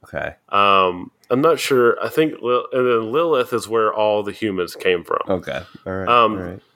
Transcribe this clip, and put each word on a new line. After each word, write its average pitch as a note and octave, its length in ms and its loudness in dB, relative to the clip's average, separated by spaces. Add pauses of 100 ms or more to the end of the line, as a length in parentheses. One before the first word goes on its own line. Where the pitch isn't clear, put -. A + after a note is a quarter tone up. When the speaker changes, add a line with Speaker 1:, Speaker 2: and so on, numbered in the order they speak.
Speaker 1:
Okay. D2+ 300 -8 (140)
Speaker 2:
Um, F#2+ 640 2 (180)
I'm B2+ 120 2
not D#3 180 2
sure. A#2+ 440 2
I A2+ 60 -4
think D#3 320 -2
Lil-, B2 300 -2
and B2+ 160 0
then A2+ 240 0
Lilith C#3+ 420 0
is G#2 140 -4
where A2 260 0
all G#2+ 300 0
the G2 80 -8
humans F#2 440 -4
came F2 280 0
from. - 240 -4
Speaker 1:
Okay. D#2+ 340 -4 (240)
All F#2+ 80 -8
right. F#2+ 140 -6
Speaker 2:
Um, A#2 300 4
Speaker 1:
All F#2 60 -6
right. F2 160 -10 (160)